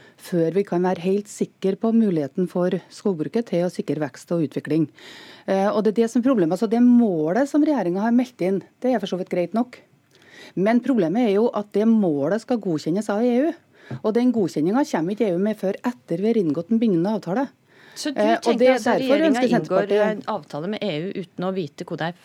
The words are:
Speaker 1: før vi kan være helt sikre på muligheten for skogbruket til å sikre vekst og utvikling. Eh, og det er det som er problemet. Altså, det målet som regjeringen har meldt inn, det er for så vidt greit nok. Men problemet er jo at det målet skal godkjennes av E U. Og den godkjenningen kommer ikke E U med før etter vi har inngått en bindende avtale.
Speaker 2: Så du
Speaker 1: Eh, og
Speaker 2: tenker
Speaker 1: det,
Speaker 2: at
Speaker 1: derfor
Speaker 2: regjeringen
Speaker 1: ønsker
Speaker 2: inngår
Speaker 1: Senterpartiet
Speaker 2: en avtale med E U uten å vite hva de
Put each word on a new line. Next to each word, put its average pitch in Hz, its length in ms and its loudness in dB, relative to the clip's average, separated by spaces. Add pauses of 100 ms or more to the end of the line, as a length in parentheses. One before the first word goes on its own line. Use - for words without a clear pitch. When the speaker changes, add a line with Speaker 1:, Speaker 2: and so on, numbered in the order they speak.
(160)
Speaker 1:
før 165 400 -2
vi 202 80 2
kan 185 240 -2
være 185 160 -4
helt 196 240 -2
sikre - 480 -4
på 226 160 -2
muligheten 185 560 0
for 180 400 -2
skogbruket 185 640 -4
til 175 160 0
å 170 60 -6
sikre 151 260 -6
vekst - 320 -8
og 170 160 0
utvikling. 147 400 -2 (580)
Eh, 196 220 0
og 208 160 0
det 214 140 0
er 226 60 4
det 226 80 -2
som 247 100 0
er 254 80 2
problemet. 185 260 2
Altså, 208 160 -2
det 233 80 2
målet 240 720 4
som 294 120 2
regjeringen 202 380 0
har 233 160 0
meldt 247 240 -2
inn, 190 240 -2 (160)
det 254 160 0
er 202 80 -2
for 190 80 -6
så 180 80 -4
vidt 185 160 -6
greit 175 160 -2
nok. 240 300 -4 (760)
Men 214 240 2
problemet 233 480 0
er 196 140 2
jo 240 100 2
at 208 220 -6
det 202 180 2
målet 175 480 2
skal 233 240 -4
godkjennes 180 480 -2
av 202 80 0
E 247 320 0
U. - 20 -4 (460)
Og 214 140 -2
den 247 180 2
godkjenningen 190 480 0 (160)
kommer 170 160 -2
ikke 214 160 -2
E 170 80 0
U 175 80 -2
med 214 160 -2
før 190 240 -2
etter - 400 -6
vi 226 80 2
har 233 80 2
inngått 165 320 -2
en 226 80 2
bindende 208 400 0
avtale. 226 300 -4 (480)
Speaker 2:
Så 302 160 -6
du 220 80 -4
Speaker 1:
Eh, 220 140 4
og - 80 -4
Speaker 2:
tenker 233 160 2
Speaker 1:
det, 254 100 6
Speaker 2:
at 247 140 2
Speaker 1:
derfor 233 180 2
Speaker 2:
regjeringen 285 320 2
Speaker 1:
ønsker 247 140 0
Speaker 2:
inngår 233 100 2
Speaker 1:
Senterpartiet 202 540 2
Speaker 2:
en 202 80 -6 (100)
avtale 160 400 -6
med 214 160 -6
E 190 60 -2 (100)
U 185 60 -6 (100)
uten 175 300 -8
å - 80 -2
vite 151 280 -6
hva 160 140 -8
de 156 120 -4 (160)